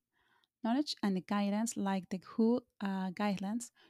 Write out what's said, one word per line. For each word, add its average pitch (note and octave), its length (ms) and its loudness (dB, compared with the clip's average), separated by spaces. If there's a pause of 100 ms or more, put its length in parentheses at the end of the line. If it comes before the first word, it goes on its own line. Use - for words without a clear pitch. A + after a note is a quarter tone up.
(600)
Knowledge C4 400 0
and G3 140 2
the F3+ 60 0
guidelines, G3+ 560 0
like G3 320 0
the F#3 100 -4 (160)
who, A#3 240 4 (220)
uh, F#3+ 300 -2
guidelines, G#3 600 -2 (180)